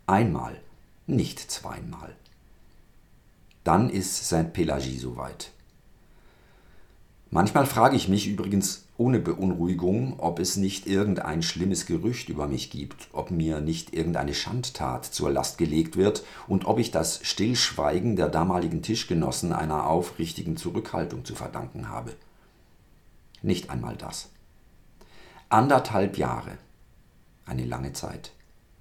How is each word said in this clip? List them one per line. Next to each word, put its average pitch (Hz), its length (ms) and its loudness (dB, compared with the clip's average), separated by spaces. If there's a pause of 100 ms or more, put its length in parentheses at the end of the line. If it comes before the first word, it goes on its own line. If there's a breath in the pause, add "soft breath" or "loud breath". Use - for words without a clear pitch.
Einmal, 80 540 2 (480)
nicht - 320 0
zweimal. - 760 -12 (1500)
Dann 92 260 6
ist - 380 -2
Sainte-Pélagie 76 680 0
soweit. 64 540 -10 (1800 soft breath)
Manchmal 107 340 4
frage 131 300 6
ich 98 140 2
mich 101 180 4
übrigens 98 580 0 (100)
ohne 120 240 4
Beunruhigung, 90 1000 0
ob 82 180 -2
es - 180 -2
nicht 98 300 -2
irgendein 95 560 0
schlimmes 87 460 0
Gerücht 95 420 -2
über 73 180 -2
mich 65 220 -4
gibt, - 420 -12
ob - 200 -6
mir 80 280 2
nicht 80 340 -4
irgendeine 82 420 -2
Schandtat 67 680 -4
zur - 260 -2
Last 67 260 0
gelegt 80 400 2
wird 104 260 4 (240 loud breath)
und 95 180 2
ob 110 120 2
ich 120 140 0
das - 320 0
Stillschweigen 98 920 2
der 85 140 2
damaligen 82 540 0
Tischgenossen 82 680 0
einer 73 360 0
aufrichtigen 82 680 -2
Zurückhaltung - 680 -4
zu - 80 -10
verdanken - 560 -10
habe. 101 240 -8 (1300 soft breath)
Nicht 101 280 0
einmal 58 280 -6
das. - 320 -12 (1200 loud breath)
Anderthalb 110 680 4
Jahre. - 400 -2 (880)
Eine 64 200 -4
lange 64 260 -6
Zeit. - 400 -10 (500)